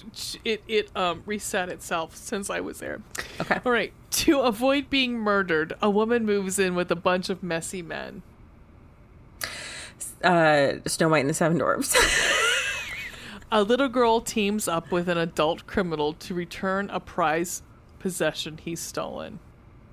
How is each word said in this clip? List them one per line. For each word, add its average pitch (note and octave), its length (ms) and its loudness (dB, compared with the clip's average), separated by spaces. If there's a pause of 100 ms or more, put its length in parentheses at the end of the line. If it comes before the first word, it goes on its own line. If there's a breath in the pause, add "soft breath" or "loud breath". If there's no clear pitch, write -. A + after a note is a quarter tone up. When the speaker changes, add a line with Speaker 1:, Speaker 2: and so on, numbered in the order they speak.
(440)
Speaker 1:
it, A3 220 -2
it, G#3 300 -2
um, F3 300 -2
reset G3+ 420 -4
itself E3 480 -6
since G3+ 320 -6
I - 120 -4
was - 180 -8
there. C#2 240 -8 (380 loud breath)
Speaker 2:
Okay. - 260 0
Speaker 1:
All B3 60 4
right. G#3+ 200 0 (180)
To D#4+ 300 4
avoid B3+ 480 2
being B3+ 300 0
murdered, F#3+ 640 2
a G#3+ 80 4
woman A3 340 2
moves G3 340 0
in F#3 160 2
with F3+ 160 0
a E3+ 60 2
bunch F3+ 320 0
of F#3 140 -6
messy E3+ 400 -6
men. D#3 400 -10 (2000 loud breath)
Speaker 2:
Uh, D3+ 500 6 (120)
Snow - 220 2
White D#3 120 6
and C3+ 100 2
the D#3+ 40 0
Seven E3 240 2
Dwarfs. - 380 2
<laughs> - 1600 0
Speaker 1:
A G#3+ 100 4
little B3 260 2
girl A#3 320 4
teams G#3+ 460 -2
up E3 240 -2
with F3 180 0
an E3+ 100 0
adult E3 480 0
criminal D#3+ 480 0
to - 200 -10
return F#3+ 560 -4
a - 80 -6
prized E3+ 640 -2 (360)
possession D#3+ 600 -4
he's E3 220 -8
stolen. - 580 -8 (540)